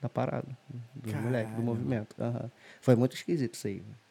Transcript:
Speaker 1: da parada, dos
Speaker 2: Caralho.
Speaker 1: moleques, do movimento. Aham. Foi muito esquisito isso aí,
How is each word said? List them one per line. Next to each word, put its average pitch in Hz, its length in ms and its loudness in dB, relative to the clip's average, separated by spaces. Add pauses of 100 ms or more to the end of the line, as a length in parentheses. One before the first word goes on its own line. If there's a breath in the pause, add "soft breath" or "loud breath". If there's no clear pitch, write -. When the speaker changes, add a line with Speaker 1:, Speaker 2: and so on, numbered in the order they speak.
Speaker 1:
da 127 80 -4
parada, - 380 -2 (460)
dos 120 180 -8
Speaker 2:
Caralho. 107 180 -2
Speaker 1:
moleques, 110 260 0
do 117 80 -2
movimento. 117 560 -2
Aham. 117 300 -2 (320 loud breath)
Foi 127 140 10
muito 127 200 4
esquisito 143 400 0
isso - 120 -6
aí, 92 160 -6 (280)